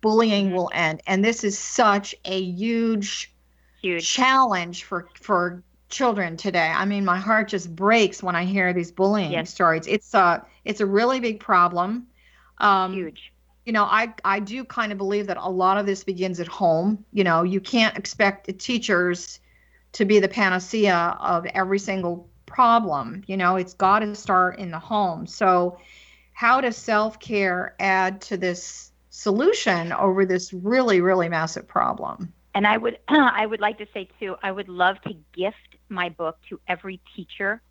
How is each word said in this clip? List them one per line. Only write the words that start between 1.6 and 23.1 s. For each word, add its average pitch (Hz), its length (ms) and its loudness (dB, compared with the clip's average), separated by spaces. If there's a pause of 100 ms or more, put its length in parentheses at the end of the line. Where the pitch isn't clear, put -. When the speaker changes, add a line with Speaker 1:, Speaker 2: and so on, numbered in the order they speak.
Speaker 1:
a 190 180 -4
huge 214 920 -2 (500)
Speaker 2:
Huge. 170 260 -2
Speaker 1:
challenge 240 760 0
for, 175 300 -8
for 180 480 -2 (260)
children 202 480 -2
today. 175 380 0
I - 100 0
mean, 202 200 -2
my 180 140 2
heart 214 300 0
just 175 260 -6
breaks 202 480 2
when 180 140 -2
I 170 80 0
hear 185 280 0
these 170 180 -4
bullying 190 420 0
Speaker 2:
Yes. 165 180 -4
Speaker 1:
stories. 165 360 2
It's - 280 -4
a, 180 300 4 (200)
it's 214 160 -6
a 208 60 0
really 233 340 2
big 220 200 -4
problem. 185 680 0 (520)
Um, 190 360 2
Speaker 2:
Huge. 175 380 -10 (320)
Speaker 1:
you 233 80 -6
know, 214 120 2
I, 226 280 0 (120)
I 196 160 0
do 226 240 -8
kind 220 280 -6
of 196 60 -8
believe 202 300 -2
that 185 80 -4
a - 140 -8
lot 185 280 2
of 202 80 -2
this 190 180 -4
begins 185 360 -4
at 165 80 -6
home. 185 640 0
You 202 120 2
know, 165 180 4
you 185 180 0
can't 220 360 0
expect 196 500 -2
the 190 60 -10
teachers 180 880 -2 (520)
to - 120 0
be 208 140 6
the 190 100 4
panacea 185 920 0
of 175 260 -2
every 190 320 -2
single 180 500 -6 (180)
problem. 190 800 0